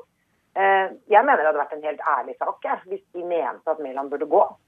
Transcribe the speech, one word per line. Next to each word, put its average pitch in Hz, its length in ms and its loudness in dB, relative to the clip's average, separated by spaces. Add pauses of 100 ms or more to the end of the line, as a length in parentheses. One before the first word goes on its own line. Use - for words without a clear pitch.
(560)
Eh, 196 320 2 (220)
jeg 214 160 6
mener 269 120 4
det 156 140 2
hadde 147 140 0
vært - 80 -12
en 151 100 -12
helt 151 160 -6
ærlig 131 380 -2
sak, 156 260 -6
jeg, 262 220 -4
hvis 190 260 -10
de 175 140 -10
mente 147 420 -4
at 156 120 -2
Mæland 135 300 -8
burde 143 200 -6
gå. 190 280 2 (100)